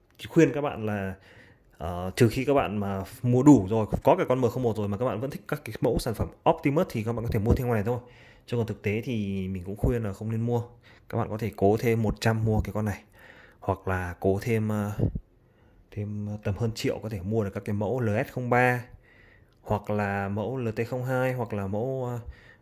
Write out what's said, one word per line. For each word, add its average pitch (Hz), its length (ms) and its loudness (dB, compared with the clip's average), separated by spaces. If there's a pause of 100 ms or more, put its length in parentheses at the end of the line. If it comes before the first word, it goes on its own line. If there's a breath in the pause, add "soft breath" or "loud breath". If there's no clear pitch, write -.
(280)
khuyên 156 240 6
các 143 80 -4
bạn 110 260 -4
là, 98 280 -4 (640 loud breath)
ờ, 87 380 -6
trừ 120 120 6
khi 127 160 -2
các 139 100 2
bạn 104 240 2
mà 98 240 -2 (200)
mua 123 200 4
đủ 131 280 8
rồi, 110 160 2 (180)
có 151 120 6
cả 180 120 2
con 131 120 2
M 120 80 4
không 127 140 -4
một 110 140 0
rồi 104 120 -2
mà 101 80 -2
các 117 80 -2
bạn 107 160 -2
vẫn 131 100 -4
thích - 180 -10
các - 160 -4
cái 113 160 -10
mẫu 117 180 2
sản 117 160 -2
phẩm 90 140 -4 (220)
Optimus 156 400 2
thì 113 120 -2
các 117 100 -2
bạn 113 120 -4
có 117 80 -4
thể 117 60 2
mua 110 160 4
thêm 127 120 -2
con 120 80 2
này 104 100 2
thôi. 120 140 -2 (480 loud breath)
Chứ 120 100 -4
còn 113 100 0
thực 101 160 -8
tế 107 220 -2
thì 98 440 -2
mình 92 160 -6
cũng 98 120 -8
khuyên 123 260 0
là 98 100 -4
không 110 180 -8
nên 113 100 -2
mua. 117 220 0 (460 loud breath)
Các - 100 -4
bạn 110 120 -2
có 107 80 -6
thể 107 180 -4
cố 101 240 6
thêm 113 220 2
một 104 180 0
trăm 110 240 2
mua 110 160 4
cái - 120 -2
con 107 120 -2
này. 101 180 -4 (580 loud breath)
Hoặc - 280 -4
là 90 320 -2
cố 95 220 2
thêm, 110 260 0
ờ, 104 240 -2 (1040 soft breath)
thêm 104 320 -6 (140)
tầm 104 140 -2
hơn 113 180 -2
triệu - 280 -2
có 110 60 -8
thể 107 120 -8
mua 104 240 0
được 98 100 -4
các 104 100 -8
cái 104 100 -4
mẫu 104 260 -2
L 113 80 0 (200)
S - 40 -18
không 123 180 -4
ba, 123 340 4 (800 soft breath)
hoặc 104 280 -2
là 101 380 0
mẫu 104 280 -4
L 120 120 -4
T 113 200 -2
không 127 160 -4
hai, 127 280 0
hoặc 120 200 -4
là 101 140 -2
mẫu, 123 380 -2
ờ, 120 160 -6 (420 loud breath)